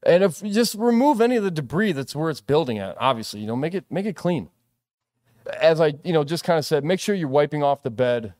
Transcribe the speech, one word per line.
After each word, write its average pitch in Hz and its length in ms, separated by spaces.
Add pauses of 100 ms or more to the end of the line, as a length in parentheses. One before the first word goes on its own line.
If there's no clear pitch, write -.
And 175 180
if 185 200
you 208 100
just 226 220
remove 233 480
any 247 140
of 214 80
the 196 60
debris 160 420
that's 135 220
where 156 140
it's 147 140
building 135 340
at, 95 240
obviously, 113 400
you 107 60
know, 110 100
make 151 160
it, 185 160
make 190 160
it 208 120
clean. 160 340 (1080)
As 160 220
I, 156 140 (100)
you 180 80
know, 156 120
just 165 200
kinda 165 180
said, 143 220
make 180 160
sure 208 140
you're 175 120
wiping 147 360
off 143 200
the 135 80
bed 117 500